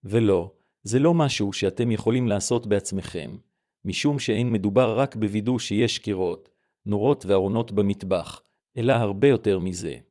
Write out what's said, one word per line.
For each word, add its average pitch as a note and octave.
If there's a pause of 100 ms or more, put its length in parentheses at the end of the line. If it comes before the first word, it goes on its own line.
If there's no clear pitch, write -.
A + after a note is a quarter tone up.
ולא, G2 (320)
זה A2
לא E3
משהו C3+
שאתם A#2
יכולים A#2+
לעשות A2+
בעצמכם, F#2+ (480)
משום C#3
שאין A#2+
מדובר A2
רק C#3
בווידוא A2
שיש A2
קירות, F#2 (360)
נורות G#2
וארונות G2+
במטבח, G2 (360)
אלא A#2+
הרבה A2
יותר A2
מזה. E2+ (140)